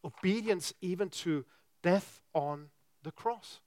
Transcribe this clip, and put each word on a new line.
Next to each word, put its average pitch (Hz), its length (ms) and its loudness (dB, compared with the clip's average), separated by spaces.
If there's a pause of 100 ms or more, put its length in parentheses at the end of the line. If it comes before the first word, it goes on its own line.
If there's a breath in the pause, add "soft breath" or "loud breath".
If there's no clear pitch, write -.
obedience 196 760 0
even 185 280 -2
to 151 360 -2 (360 soft breath)
death 185 400 2 (120)
on 147 360 -2 (320)
the 160 100 -10
cross. - 560 -6